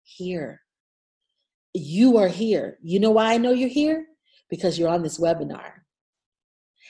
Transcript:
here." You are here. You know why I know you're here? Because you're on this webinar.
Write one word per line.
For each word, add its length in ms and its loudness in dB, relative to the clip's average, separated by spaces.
here." 580 -10
You 440 2
are 100 4
here. 540 -2
You 180 0
know 120 4
why 220 4
I 40 2
know 140 2
you're 180 0
here? 380 -2
Because 300 -2
you're 100 2
on 140 0
this 160 -6
webinar. 640 -4